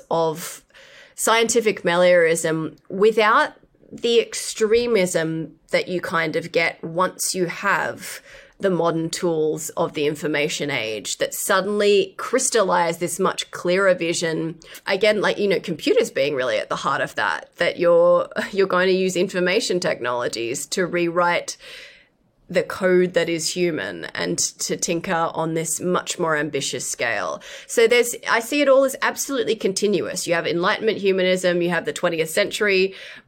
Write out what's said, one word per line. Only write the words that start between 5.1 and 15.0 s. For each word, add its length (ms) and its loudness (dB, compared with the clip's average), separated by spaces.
that 180 0
you 140 -2
kind 340 -2
of 160 -4
get 320 0
once 520 -2
you 100 0
have 760 -4
the 100 2
modern 400 0
tools 640 -2
of 220 -2
the 120 -2
information 640 -2
age 480 -4
that 160 -2
suddenly 840 2
crystallize 840 0
this 200 -4
much 320 -2
clearer 420 2
vision. 680 -2
Again, 340 2